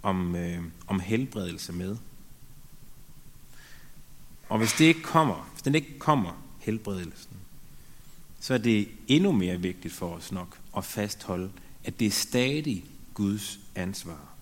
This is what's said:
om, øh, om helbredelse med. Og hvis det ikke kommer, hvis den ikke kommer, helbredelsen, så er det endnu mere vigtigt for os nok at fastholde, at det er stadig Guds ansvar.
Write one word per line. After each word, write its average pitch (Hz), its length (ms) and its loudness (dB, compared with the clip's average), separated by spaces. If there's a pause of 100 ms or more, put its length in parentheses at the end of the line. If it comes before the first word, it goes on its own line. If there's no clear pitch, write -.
om, 90 340 2
øh, 87 280 -2 (240)
om 101 120 2
helbredelse 95 720 -2
med. 92 240 -2 (2500)
Og 110 80 2
hvis 110 160 4
det 156 120 8
ikke 160 160 8
kommer, 147 500 4
hvis - 100 -12
den 143 140 4
ikke - 240 0
kommer, 113 440 4 (160)
helbredelsen, 101 800 -4 (1000)
så - 140 0
er 127 40 6
det 107 300 6 (200)
endnu 175 240 8
mere 90 260 4
vigtigt 90 360 -2
for 85 220 -4
os - 160 -8
nok 90 280 -6 (180)
at 95 80 -4
fastholde, 98 680 -2 (320)
at - 160 -6
det 110 80 6
er 101 40 6
stadig 127 760 2 (280)
Guds 101 460 0 (160)
ansvar. 87 680 -6